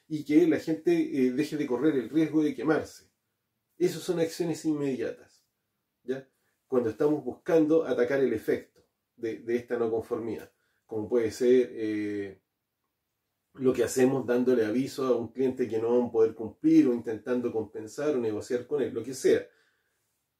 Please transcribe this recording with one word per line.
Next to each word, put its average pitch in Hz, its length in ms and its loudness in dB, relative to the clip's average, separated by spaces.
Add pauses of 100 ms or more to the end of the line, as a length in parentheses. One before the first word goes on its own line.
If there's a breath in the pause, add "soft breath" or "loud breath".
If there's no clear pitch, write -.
y 147 180 -6
que 160 220 6
la 143 100 4
gente, 165 340 -2
eh, 139 420 2
deje 147 240 -4
de 143 100 -2
correr 127 300 2
el 113 120 -4
riesgo 156 320 0
de 147 140 0
quemarse. - 560 -4 (680)
Esas 170 240 0
son 170 180 -2
acciones 165 460 -2
inmediatas, 135 800 -4 (560)
¿ya? 135 260 -8 (380)
Cuando 120 240 0
estamos 147 340 0
buscando 156 600 2
atacar 135 360 0
el 120 120 2
efecto - 480 -4 (340)
de, 110 240 -8
de 117 160 -4
esta 120 220 -4
no 113 140 0
conformidad, 110 600 -6 (360)
como 107 200 -6
puede 117 220 0
ser, 123 440 4
eh, 104 680 -6 (1120)
lo 127 180 0
que 123 120 2
hacemos 131 420 2
dándole 123 400 2
aviso 131 400 -2
a 123 100 2
un 117 120 -4
cliente 127 400 -2
que 110 100 -2
no 113 120 0
vamos 120 200 2
a - 20 -16
poder 113 220 4
cumplir, 151 540 4
o 123 60 2
intentando 120 580 -4
compensar 113 640 -4
o 127 40 -2
negociar 113 460 -4
con 147 160 -2
él, 120 120 -4
lo 113 100 -6
que 131 100 -10
sea. 127 320 2 (960 soft breath)